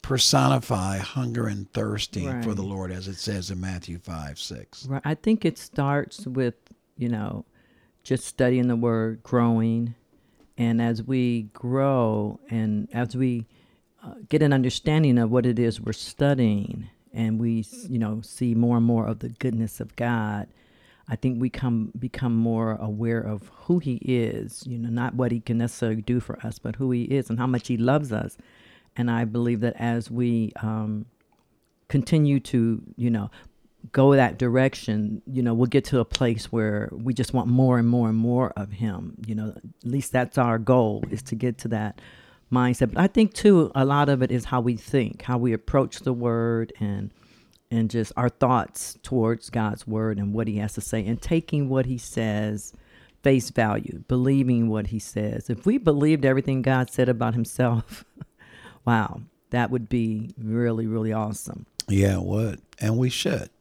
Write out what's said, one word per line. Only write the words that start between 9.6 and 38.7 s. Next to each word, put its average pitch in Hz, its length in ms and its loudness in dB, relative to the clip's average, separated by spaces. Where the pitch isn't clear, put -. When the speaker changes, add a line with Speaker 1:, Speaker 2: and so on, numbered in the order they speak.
Speaker 2:
And 117 240 2
as 113 220 0
we 123 400 0
grow 120 880 0
and 110 440 -2
as 120 220 -2
we, 123 300 -2
uh, - 120 -16
get 156 120 4
an 143 120 6
understanding 135 640 4
of 117 120 4
what 120 160 4
it 120 140 2
is 117 220 2
we're 113 120 -4
studying, 120 960 0
and 110 260 -2
we, 113 220 0
s-, 247 280 -12
you 127 100 -2
know, 110 220 -2
see 117 340 -2
more 120 220 4
and 117 80 4
more 113 200 2
of 110 140 -4
the 123 100 -8
goodness 113 500 -4
of - 160 -10
God, 107 520 -2
I 117 100 -4
think 123 240 -2
we 127 80 0
come, 117 480 -2
become 120 380 -4
more 113 440 0
aware 110 400 -2
of 107 300 -6
who 175 160 2
He 131 160 -4
is, 113 680 -2
you 123 120 -8
know, 117 120 -6
not 120 260 -2
what 120 160 0
He 120 80 -2
can 113 180 -2
necessarily 113 440 -2
do 123 180 0
for - 260 -8
us, 110 140 -8
but 117 180 -8
who 131 140 -2
He 120 120 0
is 135 260 -2
and 117 100 -2
how 123 80 0
much 127 200 -2
He 123 100 0
loves 131 360 2
us. - 240 -4
And 120 140 0
I 117 160 2
believe 120 360 0
that 120 180 0
as 117 320 -2
we, 117 400 0
um, 107 440 -4
continue 143 540 2
to, 113 400 0
you 120 140 -2
know, 107 220 -2
go 139 240 6
that 120 220 4
direction, 117 880 0
you 131 160 -4
know, 117 120 2
we'll 120 140 4
get 135 180 2
to 131 140 2
a 117 60 2
place 117 460 -2
where 107 400 0
we 117 220 -4
just 123 200 -2
want 120 140 0
more 123 320 6
and 117 80 4
more 117 220 2
and 110 80 2
more 120 340 2
of 101 220 -8